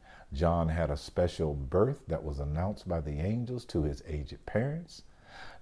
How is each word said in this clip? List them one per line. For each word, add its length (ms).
John 360
had 220
a 60
special 580
birth 540
that 160
was 160
announced 480
by 120
the 200
angels 460
to 180
his 240
aged 360
parents. 600